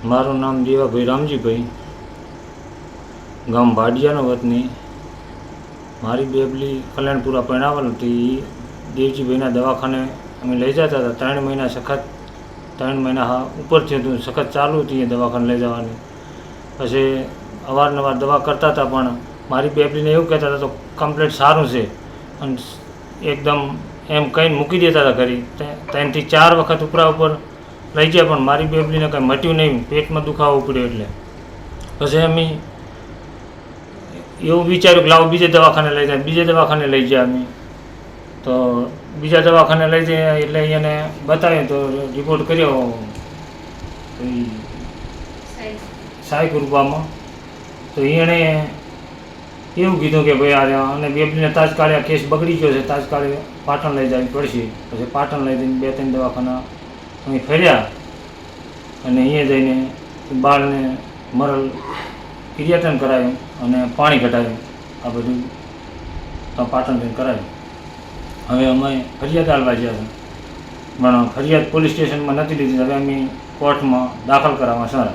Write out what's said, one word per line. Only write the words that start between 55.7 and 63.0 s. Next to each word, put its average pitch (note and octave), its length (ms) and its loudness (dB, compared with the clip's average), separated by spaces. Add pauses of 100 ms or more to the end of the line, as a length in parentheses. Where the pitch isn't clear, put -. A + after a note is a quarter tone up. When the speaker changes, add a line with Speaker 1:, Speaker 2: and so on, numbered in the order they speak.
Speaker 1:
બે C3 180 -2
ત્રણ C3+ 200 -2
દવાખાના B2+ 500 -2 (640)
અમે C3+ 100 -2
ફર્યા D3 480 4 (1200)
અને B2+ 160 4
અહીંયા C#3+ 220 4
જઈને C3 440 4 (440)
બાળને C#3 680 2 (360)
મરલ C3+ 360 0 (840)
ક્રિયાટન E3 420 2
કરાયું B2+ 400 2 (260)